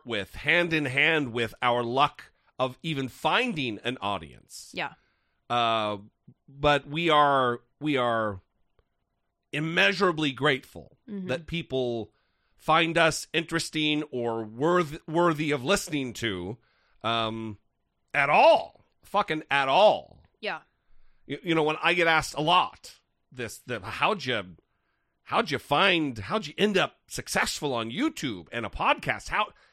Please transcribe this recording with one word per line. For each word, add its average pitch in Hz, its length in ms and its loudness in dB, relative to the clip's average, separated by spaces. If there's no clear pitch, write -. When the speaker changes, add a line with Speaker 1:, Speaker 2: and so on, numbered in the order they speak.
Speaker 1:
with, 104 260 -4
hand 165 400 0
in 151 120 0
hand 143 480 0
with 117 280 -2
our 120 220 2
luck 131 400 0
of 127 240 -4
even 135 240 -4
finding 156 760 -2
an 127 180 -4
audience. 82 720 -8
Speaker 2:
Yeah. 160 180 -8
Speaker 1:
Uh, 113 480 0
but 139 400 2
we 160 220 -2
are, 135 520 4
we 147 180 0
are 113 420 0
immeasurably 165 800 2
grateful 131 640 -4
Speaker 2:
Mm-hmm. 190 180 -10
Speaker 1:
that 151 180 -6
people 123 640 -4
find 165 420 2
us 160 360 2
interesting 156 800 -2
or 117 340 -4
worth-, 151 540 0
worthy 160 420 2
of 139 100 -2
listening 143 520 -2
to, 98 440 -6
um, 110 540 -4
at 143 160 2
all. 262 560 4
Fucking 160 480 -4
at 139 160 2
all. 143 560 4
Speaker 2:
Yeah. 180 200 -8
Speaker 1:
You, 135 180 -8
you 165 120 0
know, 160 80 2
when 156 200 0
I 170 120 2
get 170 120 2
asked 160 280 0
a 143 60 -2
lot, 160 520 0
this, 123 360 -10
the, 117 160 -8
"How'd 156 420 -2
you, 120 180 -4
how'd 175 280 -2
you 131 80 -2
find, 156 580 2
how'd 151 300 -4
you - 100 -14
end 196 200 2
up 151 180 0
successful - 640 -4
on 113 180 -4
YouTube 131 640 -6
and 113 120 -6
a 98 40 -8
podcast? 170 600 -2
How, 202 180 -4